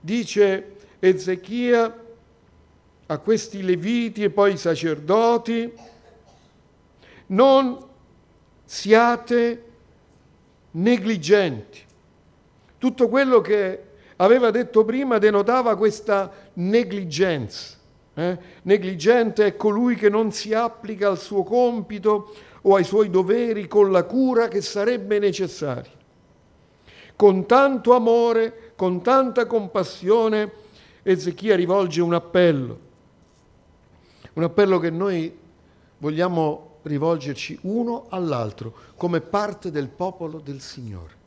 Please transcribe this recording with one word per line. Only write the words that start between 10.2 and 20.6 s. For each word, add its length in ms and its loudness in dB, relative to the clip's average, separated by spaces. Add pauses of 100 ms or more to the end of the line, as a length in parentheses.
negligenti." 1120 0 (960)
Tutto 300 0
quello 320 4
che 440 -2 (320)
aveva 340 6
detto 340 2
prima 340 0
denotava 580 2
questa 560 -2 (220)
negligenza. 1200 -2 (440)
Eh? 200 -4 (240)
Negligente 840 0
è 120 0
colui 380 0
che 140 2
non 240 0
si 220 -6
applica 520 -4